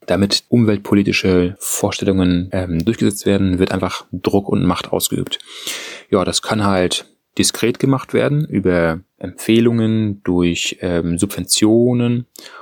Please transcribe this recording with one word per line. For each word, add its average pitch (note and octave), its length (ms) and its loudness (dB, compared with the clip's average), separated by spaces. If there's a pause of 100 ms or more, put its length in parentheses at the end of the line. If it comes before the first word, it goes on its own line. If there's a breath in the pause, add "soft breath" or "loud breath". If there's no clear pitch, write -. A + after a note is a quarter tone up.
damit F#2+ 420 0
umweltpolitische G2+ 1120 2
Vorstellungen, F#2 920 0
ähm, F2+ 340 -2
durchgesetzt A2 400 0
werden, G2 320 2
wird F#2+ 140 0
einfach F#2 400 -4
Druck G2+ 360 -2
und G2+ 160 0
Macht F2+ 300 0
ausgeübt. - 460 -4 (720 loud breath)
Ja, F#2+ 120 2
das - 200 -2
kann G#2+ 200 -2
halt F#2 420 0 (320)
diskret - 420 0
gemacht C3+ 340 0
werden C3+ 320 0
über F2 540 0 (180)
Empfehlungen, A2 1080 0
durch, F2 580 0
ähm, F2 360 -2
Subventionen, A#2+ 1120 0 (340 loud breath)